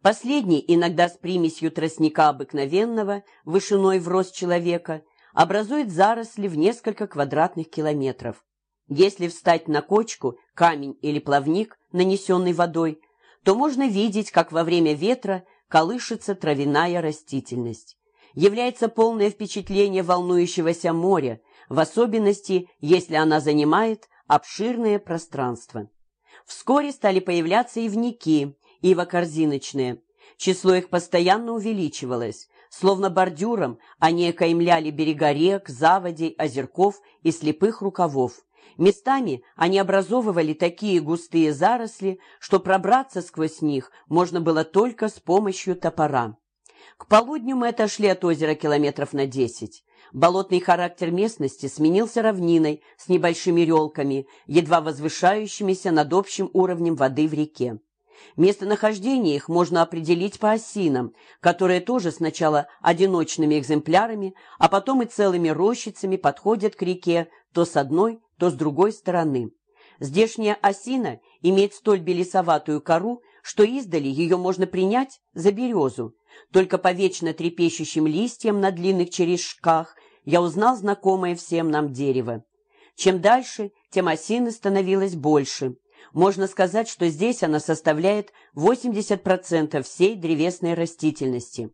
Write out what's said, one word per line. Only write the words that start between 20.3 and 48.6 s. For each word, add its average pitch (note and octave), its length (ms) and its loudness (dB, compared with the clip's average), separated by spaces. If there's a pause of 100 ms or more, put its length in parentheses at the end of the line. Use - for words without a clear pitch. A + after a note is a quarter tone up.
моря, E3 480 0 (280)
в C3 100 -2
особенности, G3+ 880 0 (120)
если E3+ 340 2
она D#3 260 4
занимает D#3 680 0 (180)
обширное G#3+ 720 0
пространство. B2+ 880 -8 (560)
Вскоре C#4+ 480 -2
стали F#3+ 280 0
появляться F#3 600 -2
ивники, G#3 760 -2 (260)
ивокорзиночные. D#3 1200 0 (340)
Число F#3 380 2
их F3+ 140 0
постоянно F3+ 640 0
увеличивалось. D3 960 -6 (220)
Словно F#3+ 380 0
бордюром F3+ 720 -2 (220)
они E3+ 280 2
окаймляли E3+ 600 0
берега D3+ 420 0
рек, F#3 360 0
заводей, E3 680 0
озерков D3+ 640 -2 (220)
и E3 80 2
слепых D#3 520 -2
рукавов. D3+ 600 -2 (320)
Местами G3+ 680 0 (100)
они F#3 240 0
образовывали G3 760 0
такие F3 480 -2
густые D#3+ 520 0
заросли, F#3+ 640 -2 (220)
что - 180 0
пробраться F#3+ 640 0
сквозь D#3+ 400 -6
них C#3+ 300 -4 (160)
можно E3+ 320 0
было D#3+ 240 2
только A3 440 0
с - 120 -12
помощью F#3+ 560 -2
топора. C#3 600 -2 (600)
К - 100 -20
полудню A#3+ 500 2
мы A#3+ 120 0
отошли G#3+ 400 0
от F#3 160 0
озера D#3 300 2
километров D3 580 0